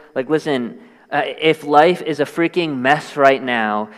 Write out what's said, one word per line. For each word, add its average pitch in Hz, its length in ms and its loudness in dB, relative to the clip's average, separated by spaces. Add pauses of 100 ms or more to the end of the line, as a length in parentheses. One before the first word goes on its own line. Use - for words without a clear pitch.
(160)
like, 131 140 -6
listen, 143 500 -2 (320)
uh, 143 140 -2
if 151 400 -2
life 160 360 4
is 151 200 -4
a 139 40 -2
freaking 165 520 -2
mess 143 400 -2
right 135 260 4
now, 107 540 -2